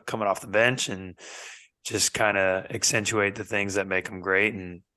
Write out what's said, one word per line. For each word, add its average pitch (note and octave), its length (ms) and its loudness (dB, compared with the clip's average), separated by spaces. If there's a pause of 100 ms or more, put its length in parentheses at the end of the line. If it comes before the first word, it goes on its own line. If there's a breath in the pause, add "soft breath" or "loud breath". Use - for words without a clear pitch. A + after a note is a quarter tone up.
coming A2 220 -2
off F#2+ 120 2
the - 80 -12
bench A#2 400 4
and F#2 320 -10 (680 loud breath)
just - 280 0
kinda F#2+ 560 2
accentuate G#2+ 680 0
the G#2+ 80 -6
things G2+ 320 -2
that G2 120 0
make F#2 220 0
'em F#2 120 -10
great. F#2+ 320 2
And F2+ 280 -10 (160)